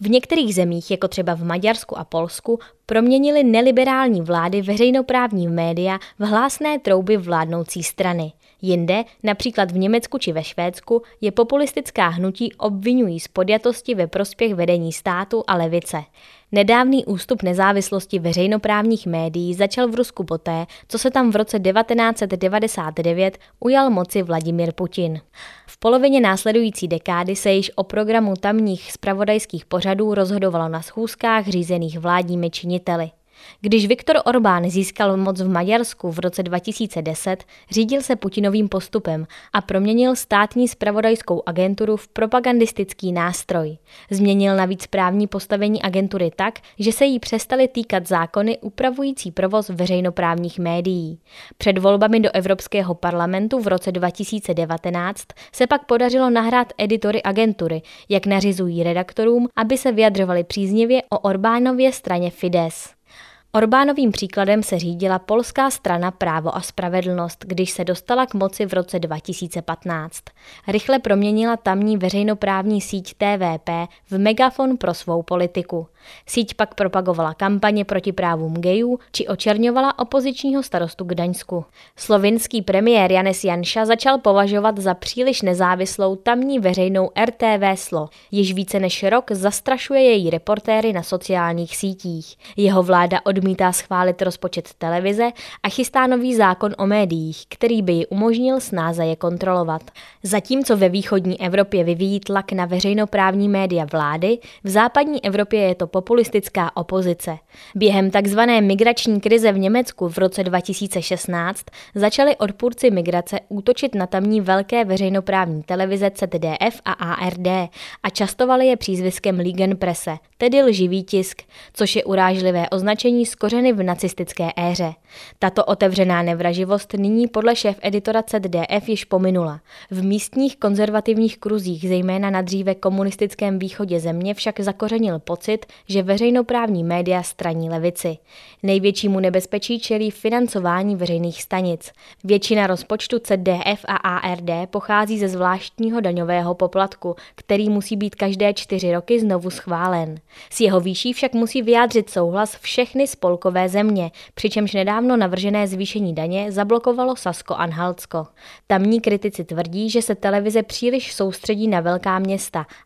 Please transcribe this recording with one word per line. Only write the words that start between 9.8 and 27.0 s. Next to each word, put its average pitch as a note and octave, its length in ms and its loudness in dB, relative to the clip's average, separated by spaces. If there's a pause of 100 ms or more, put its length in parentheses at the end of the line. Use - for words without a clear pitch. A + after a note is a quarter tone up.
či G3 140 -4
ve D#3 120 -4
Švédsku, F3+ 580 -4 (200)
je G#3 100 -2
populistická C4 760 0
hnutí F#3 460 -4
obvinují G#3 680 0
z - 80 -12
podjatosti A3 680 0
ve F3+ 120 0
prospěch G3+ 480 -2
vedení E3+ 380 0
státu G3 540 -4
a F#3+ 80 2
levice. E3+ 480 -2 (480)
Nedávný A#3+ 540 4
ústup G3+ 380 -4
nezávislosti F#3+ 760 0
veřejnoprávních G#3 880 0
médií E3+ 460 -2
začal G3+ 340 0
v A3+ 80 -4
Rusku A#3 280 -2
poté, E3 420 -4 (220)
co - 100 -6
se B3+ 140 0
tam B3+ 200 2
v G#3 40 2
roce G#3 240 0
devatenáct A3+ 580 2
set G3+ 120 -2
devadesát F#3+ 720 -2
devět F3 360 0 (220)
ujal C4+ 300 4
moci G3 320 0
Vladimir E3+ 500 -2
Putin. E3+ 500 -4 (460)
V - 100 -20
polovině C4 440 4
následující G#3+ 680 2
dekády F3 480 -2